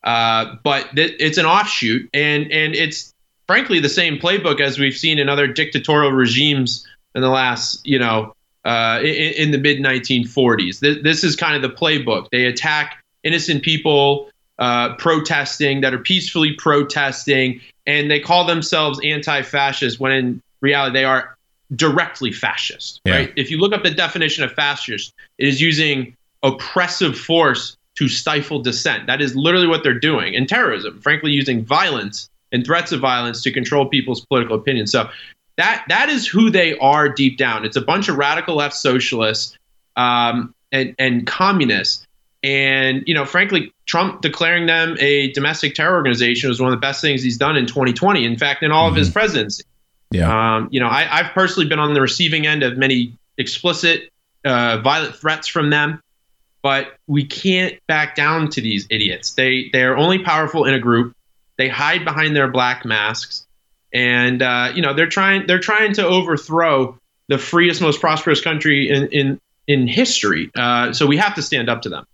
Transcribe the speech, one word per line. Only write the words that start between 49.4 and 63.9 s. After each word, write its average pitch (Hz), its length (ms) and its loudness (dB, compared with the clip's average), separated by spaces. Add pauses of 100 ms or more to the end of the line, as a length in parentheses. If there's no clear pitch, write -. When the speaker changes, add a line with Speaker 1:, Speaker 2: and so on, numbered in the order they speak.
Speaker 2:
Yeah. 110 460 2
Speaker 1:
Um, 110 140 -4
you 131 100 -2
know, 120 80 0
I, 143 300 0
I've - 140 -2
personally 180 360 0
been 151 100 0
on 147 160 0
the 143 60 4
receiving 156 460 0
end 151 160 0
of 127 160 -2
many 123 360 0 (220)
explicit, 165 720 -2 (340)
uh, 120 380 0
violent 147 320 0
threats - 340 -4
from 147 220 0
them, 147 320 0 (580)
but 135 340 -2 (120)
we 143 180 0
can't 185 640 -2
back 151 280 -2
down 151 360 0
to - 100 -6
these 107 300 -4
idiots. 104 420 -2
They, 131 400 0
they 131 120 2
are 131 120 2
only 175 220 2
powerful 160 460 0
in 135 100 2
a 131 40 0
group. 120 380 0 (400)
They 131 120 0
hide 156 360 -2
behind 151 320 0
their 135 120 4
black 127 360 0
masks, 110 640 -4 (480)